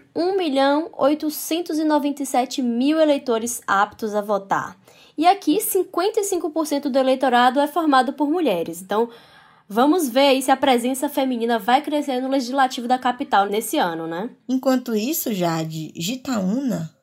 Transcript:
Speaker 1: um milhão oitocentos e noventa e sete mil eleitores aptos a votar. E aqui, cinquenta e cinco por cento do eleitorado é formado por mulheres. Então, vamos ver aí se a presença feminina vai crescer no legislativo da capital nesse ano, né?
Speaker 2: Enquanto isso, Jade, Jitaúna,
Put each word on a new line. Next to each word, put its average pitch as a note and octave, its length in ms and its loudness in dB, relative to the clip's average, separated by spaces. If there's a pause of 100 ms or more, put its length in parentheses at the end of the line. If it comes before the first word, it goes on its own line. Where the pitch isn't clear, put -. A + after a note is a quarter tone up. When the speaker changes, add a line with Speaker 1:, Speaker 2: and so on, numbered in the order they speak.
(160)
Speaker 1:
um F4+ 220 0
milhão C#4+ 560 0
oitocentos D4+ 840 -2
e D#4+ 60 0
noventa C#4+ 400 0
e - 20 -6
sete C4 360 -2
mil B3+ 380 0
eleitores B3+ 680 0
aptos G3+ 480 0
a G#3 60 0
votar. G3 560 -4 (400)
E D4+ 80 2
aqui, F#4+ 340 4
cinquenta G4 640 -2
e - 20 0
cinco F4+ 260 -4
por D#4 160 -2
cento C#4+ 240 -2
do B3+ 80 0
eleitorado C4 640 4
é C#4+ 80 2
formado C#4 460 2
por D4 160 -2
mulheres. F3+ 520 -2
Então, G#3+ 280 0 (580)
vamos C#4+ 400 2
ver C4 200 4
aí C4+ 140 4
se C4+ 80 0
a C4+ 60 4
presença C4 540 2
feminina A#3+ 500 0
vai A#3+ 220 2
crescer C#4+ 400 -2
no C4 80 -4
legislativo B3+ 580 0
da B3+ 100 2
capital B3 500 0
nesse A3 300 -2
ano, E3 300 -2
né? F3 220 -6 (180)
Speaker 2:
Enquanto B3+ 480 0
isso, A#3+ 380 -2
Jade, D#3+ 600 -4
Jitaúna, G#3 960 -4 (140)